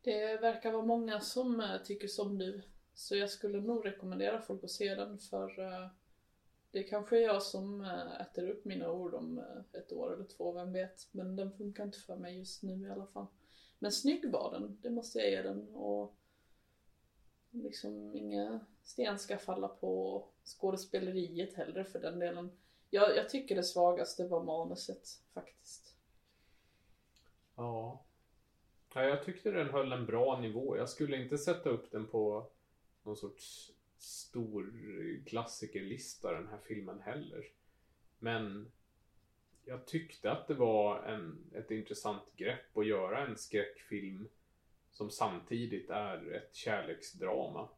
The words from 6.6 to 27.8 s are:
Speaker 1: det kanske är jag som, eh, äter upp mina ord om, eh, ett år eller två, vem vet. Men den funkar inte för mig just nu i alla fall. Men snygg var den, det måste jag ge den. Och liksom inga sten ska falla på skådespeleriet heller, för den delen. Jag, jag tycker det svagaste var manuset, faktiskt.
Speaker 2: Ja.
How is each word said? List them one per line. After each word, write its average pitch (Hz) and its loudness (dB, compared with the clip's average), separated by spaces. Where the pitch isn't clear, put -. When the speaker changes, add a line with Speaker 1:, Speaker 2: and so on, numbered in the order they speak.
Speaker 1:
det 196 -2
kanske 208 4
är 233 10
jag 208 6
som, 202 -4
eh, 175 -4
äter 180 -2
upp 202 -6
mina 180 0
ord 175 -2
om, - -4
eh, - -10
ett - -12
år 170 -2
eller 190 -6
två, - -4
vem 180 -4
vet. 185 -4
Men 185 -4
den 196 -2
funkar 202 -6
inte 202 -6
för - -10
mig 180 -8
just - -10
nu 190 -4
i 196 -8
alla 196 -6
fall. 202 -8
Men 208 2
snygg 277 4
var - 2
den, 202 -4
det 240 -2
måste 233 -2
jag 107 8
ge 190 4
den. 202 -2
Och 104 -2
liksom 147 -6
inga 110 -2
sten 208 0
ska 202 -2
falla 185 -2
på 95 0
skådespeleriet 185 -2
heller, 185 -4
för - -6
den 175 -2
delen. 175 -2
Jag, 202 10
jag - 2
tycker 262 0
det 180 4
svagaste 175 4
var 180 2
manuset, 175 -4
faktiskt. - -16
Speaker 2:
Ja. 120 -6